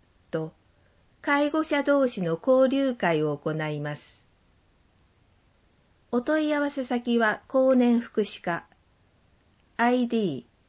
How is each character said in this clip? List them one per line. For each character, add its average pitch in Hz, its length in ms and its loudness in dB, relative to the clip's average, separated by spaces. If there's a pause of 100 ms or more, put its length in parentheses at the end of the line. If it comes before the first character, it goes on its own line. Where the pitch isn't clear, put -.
(320)
と、 160 200 -6 (680)
介 285 300 0
護 311 100 0
者 285 220 -2
同 277 240 2
士 202 140 -8
の 165 220 -2
交 262 240 4
流 269 280 0
会 165 260 0
を 147 160 -2
行 160 140 -6
い 156 260 -6
ま 147 160 -6
す。 - 300 -20 (1900)
お 240 120 0
問 302 260 0
い 302 40 0
合 294 80 0
わ 285 100 -2
せ 269 140 -6
先 240 360 -2
は 214 260 0
公 262 280 2
認 240 260 4
福 226 220 -2
祉 - 200 -8
課、 170 240 -6 (1120)
ア 240 140 2
イ 247 160 2
デ 233 120 -2
ィ 170 200 -2
ー 120 60 -14 (240)